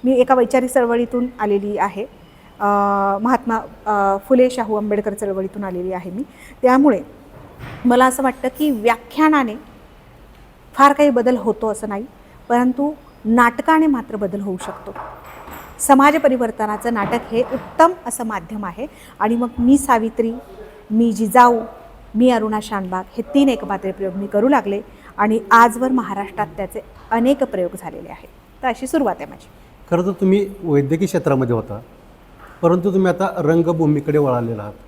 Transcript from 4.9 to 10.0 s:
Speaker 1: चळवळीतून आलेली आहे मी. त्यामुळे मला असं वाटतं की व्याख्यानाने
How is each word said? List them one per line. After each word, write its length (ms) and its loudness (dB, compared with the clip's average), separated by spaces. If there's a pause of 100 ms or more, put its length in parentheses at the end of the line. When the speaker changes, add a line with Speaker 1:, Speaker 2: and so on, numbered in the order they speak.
Speaker 1:
चळवळीतून 500 -6
आलेली 280 -6
आहे 180 -10
मी. 120 -10 (400)
त्यामुळे 380 4 (840)
मला 220 6
असं 160 0
वाटतं 260 -2
की 220 -2
व्याख्यानाने 840 0 (1200)